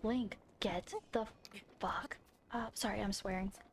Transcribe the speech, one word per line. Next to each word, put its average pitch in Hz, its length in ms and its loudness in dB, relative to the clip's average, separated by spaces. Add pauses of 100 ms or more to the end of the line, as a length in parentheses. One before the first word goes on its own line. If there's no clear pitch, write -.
Link, 226 340 2 (220)
get 180 340 0 (180)
the 220 140 2 (540)
fuck - 380 0 (340)
up. 226 260 -2
Sorry, 208 240 2
I'm 202 100 4
swearing. 190 400 0 (220)